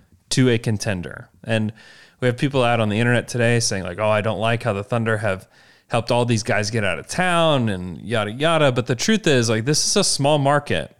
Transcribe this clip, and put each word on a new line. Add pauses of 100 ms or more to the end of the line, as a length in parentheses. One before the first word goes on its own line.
(300)
to
a
contender. (140)
And (480)
we
have
people
out
on
the
internet
today
saying,
like,
"Oh,
I
don't
like
how
the
Thunder
have (420)
helped
all
these
guys
get
out
of
town
and
yada,
yada."
But
the
truth
is,
like,
this
is
a
small
market.